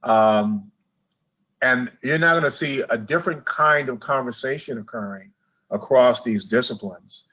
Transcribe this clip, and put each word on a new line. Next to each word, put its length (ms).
Um, 680
and 300
you're 160
now 160
gonna 160
see 400
a 80
different 460
kind 440
of 120
conversation 800
occurring 540
across 520
these 220
disciplines. 880